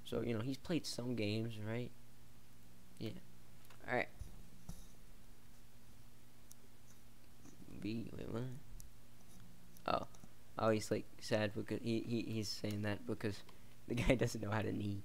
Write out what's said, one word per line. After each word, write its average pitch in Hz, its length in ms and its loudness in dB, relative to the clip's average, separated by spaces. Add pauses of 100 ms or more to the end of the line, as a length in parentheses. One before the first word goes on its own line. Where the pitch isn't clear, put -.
So, 117 180 0
you 117 120 2
know, 107 80 2
he's 131 160 0
played - 280 2
some 123 300 0
games, 110 400 4 (120)
right? 120 240 0 (1080)
Yeah. 110 120 -2 (760)
All 123 80 4
right. 113 120 6 (3750)
B, 110 360 0
wait, - 140 -2
what? 117 120 0 (1400)
Oh. - 200 4 (520)
Oh, 110 100 8
he's, 110 200 6
like, 113 160 2 (140)
sad 107 340 4
because 107 300 0
he, 117 240 4
he, 117 140 4 (120)
he's 107 160 2
saying 104 320 2
that 104 240 2
because 107 320 0 (500)
the - 60 2
guy 120 220 8
<laughs> 110 40 4
doesn't 120 220 4
know 104 80 0
how 107 120 4
to 104 100 2
knee. 101 340 0